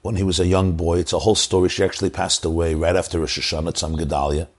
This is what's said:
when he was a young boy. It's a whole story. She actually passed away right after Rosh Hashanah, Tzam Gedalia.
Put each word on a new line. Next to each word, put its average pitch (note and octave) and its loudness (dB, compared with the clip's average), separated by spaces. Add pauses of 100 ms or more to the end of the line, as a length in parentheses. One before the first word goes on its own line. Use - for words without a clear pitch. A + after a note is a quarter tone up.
when A2+ -4
he G2 0
was F2+ 0
a F2+ 4
young F#2 4
boy. E2 0
It's F2+ -2
a E2+ 2
whole G#2 4
story. F#2 2
She F#2 0
actually F#2+ 0
passed - -2
away E2 0
right D#2+ 2
after F2 -2
Rosh D2+ -4
Hashanah, D#2 -4
Tzam D#2+ -4
Gedalia. D2 -2 (120)